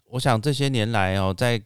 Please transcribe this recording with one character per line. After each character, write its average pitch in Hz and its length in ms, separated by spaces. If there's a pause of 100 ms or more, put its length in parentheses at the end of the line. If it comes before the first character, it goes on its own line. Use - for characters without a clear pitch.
(100)
我 123 80
想 120 240
这 147 100
些 139 160
年 117 220
来 95 280
哦， 95 140
在 120 320